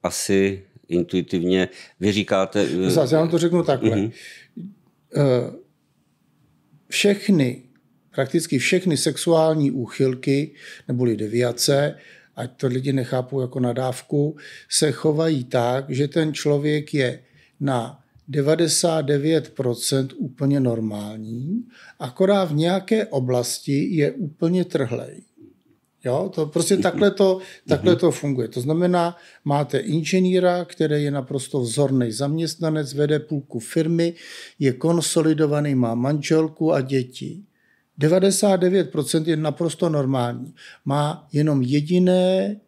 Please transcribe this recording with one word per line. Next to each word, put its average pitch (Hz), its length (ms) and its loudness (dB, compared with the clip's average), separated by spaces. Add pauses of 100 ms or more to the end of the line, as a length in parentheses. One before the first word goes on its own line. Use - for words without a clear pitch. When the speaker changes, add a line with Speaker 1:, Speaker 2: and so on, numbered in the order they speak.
Speaker 1:
asi 98 600 0 (260)
intuitivně 87 800 0 (320)
vy 101 120 2
říkáte, 95 540 0 (200)
eh, - 40 2
Speaker 2:
Zase, 147 240 2
já 156 60 4
vám 160 100 0
to 165 80 0
řeknu 170 240 2
takhle. 127 340 0
Speaker 1:
Mhm. 104 140 -2 (1040)
Speaker 2:
Eh, 127 340 2 (1400)
všechny, 190 760 2 (520)
prakticky 143 440 -2
všechny 180 380 0
sexuální 160 760 2
úchylky 135 840 -2 (340)
neboli 123 280 0
deviace, 120 800 0 (420)
ať 120 200 -10
to 139 100 -6
lidi 131 260 -2
nechápou 131 480 -2
jako 127 200 -6
nadávku, 127 760 -2 (320)
se 151 240 0
chovají 156 520 0
tak, 123 460 0
že 139 180 -2
ten 156 260 -2
člověk 147 600 -2
je 127 280 0 (380)
na 127 400 -2 (280)
devadesát 156 720 0
devět 147 480 0
procent 131 680 -2
úplně 143 440 -2
normální, 113 1040 -4 (340)
akorát 190 460 0
v 156 100 -4
nějaké 190 520 0
oblasti 127 760 -2 (100)
je 147 180 2
úplně 175 520 -2
trhlej. 123 580 -6 (840)
Jo, 151 300 -2
to 156 120 -2
prostě 165 280 0
Speaker 1:
Mhm. - 80 0
Speaker 2:
takhle 190 280 2
to, 190 280 2 (300)
takhle 156 240 4
Speaker 1:
Mhm. - 80 4
Speaker 2:
to 170 100 4
funguje. 135 380 -2
To 127 120 -6
znamená, 175 560 0 (280)
máte 143 340 0
inženýra, 180 840 2
který 147 400 -2
je 143 60 -2
naprosto 139 500 -4
vzorný 123 520 0
zaměstnanec, 156 840 -2
vede 147 240 2
půlku 143 400 -6
firmy, 165 560 0 (440)
je 135 140 2
konsolidovaný, 151 1000 2
má 120 200 2
manželku 156 800 0
a 147 80 2
děti. 135 600 -4 (580)
Devadesát 190 580 4
devět 180 340 2
procent 156 380 -2
je 160 80 2
naprosto 156 520 -2
normální. 131 680 -2 (300)
Má 147 480 -2
jenom 147 300 2
jediné 180 920 2 (120)